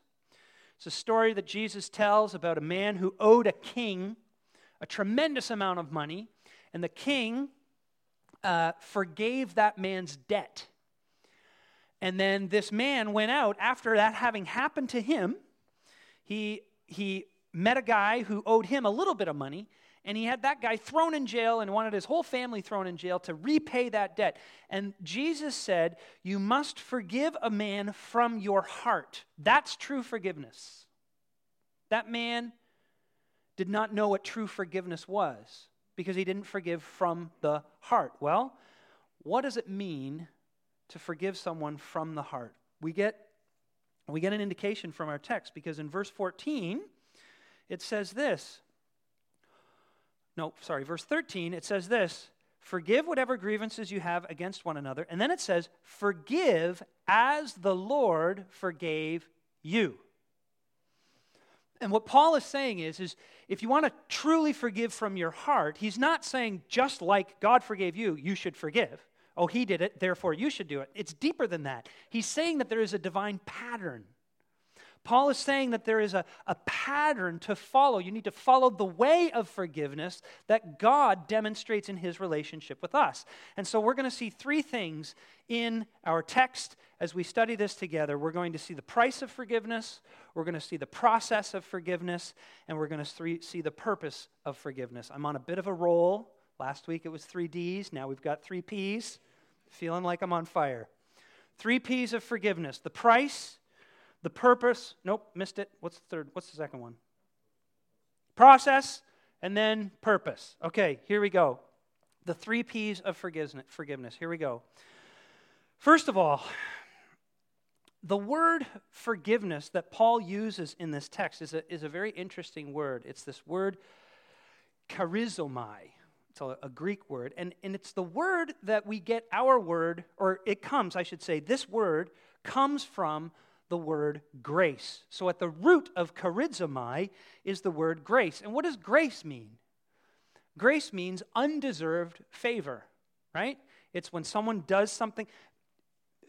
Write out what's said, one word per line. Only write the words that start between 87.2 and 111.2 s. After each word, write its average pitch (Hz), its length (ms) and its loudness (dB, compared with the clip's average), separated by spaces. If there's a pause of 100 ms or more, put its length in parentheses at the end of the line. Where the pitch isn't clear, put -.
study 226 320 0
this 202 200 -4
together. 151 420 -4
We're 151 140 -4
going 175 220 -4
to 160 60 -8
see - 140 -14
the 143 80 -12
price 240 400 0
of 262 100 -10
forgiveness, 226 680 -6 (340)
we're 160 100 -6
gonna 165 140 -4
see 156 200 -8
the 139 80 -10
process 220 640 2
of 185 140 -8
forgiveness, 175 640 -6 (340)
and 160 120 -6
we're 156 100 -2
gonna 151 160 -6
see, 165 380 -6
see - 180 -10
the 151 120 -4
purpose - 560 -6 (180)
of 143 100 -6
forgiveness. 123 560 -12
I'm 143 140 -6
on 147 100 -2
a 135 40 -8
bit 170 180 -6
of 185 80 -6
a 196 80 -2
roll. 175 560 4 (280)
Last 135 300 -8
week 165 160 -6
it 165 60 -10
was 160 160 -14
three 175 220 -6
Ds, 175 440 -6
now 135 160 -8
we've 135 140 -10
got 151 200 -4
three 180 200 -8
Ps. 208 560 -6 (500)
Feeling 170 360 -6
like 175 180 -2
I'm 180 100 -2
on 165 140 -2
fire. 135 420 -2 (720)
Three 240 220 2
Ps 247 320 -2
of 233 100 -4
forgiveness. 180 560 -4
The - 120 -12
price, - 680 4 (640)
the 170 80 -6
purpose, 247 720 4
nope, 214 320 -2
missed 185 240 -8
it. 202 100 -8 (120)
What's 170 180 -10
the - 100 -20
third? 156 240 -8
What's - 180 -12
the 147 60 -20
second 143 220 -10
one? 120 160 -16 (1400)
Process, 269 640 10 (400)
and 190 140 -4
then 214 340 2 (100)
purpose. - 540 0 (100)
Okay, 165 420 0
here 208 140 2